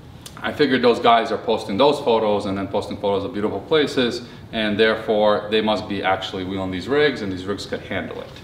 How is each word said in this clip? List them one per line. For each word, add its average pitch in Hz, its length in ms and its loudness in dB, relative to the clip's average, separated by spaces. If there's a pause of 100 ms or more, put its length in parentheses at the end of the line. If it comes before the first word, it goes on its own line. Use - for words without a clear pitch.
(420)
I 113 100 -4
figured 127 300 2
those 117 180 6
guys 117 320 4
are 101 60 0
posting 107 400 -2
those 143 240 4
photos 107 460 2
and 98 100 -2
then 98 100 -4
posting 101 300 -4
photos 101 260 0
of 95 80 -6
beautiful 101 300 -4
places, 135 640 0 (280)
and 107 260 -2
therefore 107 760 4
they 107 100 4
must 104 260 0
be 98 160 -4
actually 95 400 -2
wheeling 95 260 -4
these 92 200 -6
rigs, 139 320 2
and 98 100 -4
these 92 140 -6
rigs 98 200 -6
could - 140 -8
handle - 400 -8
it. - 140 -12 (100)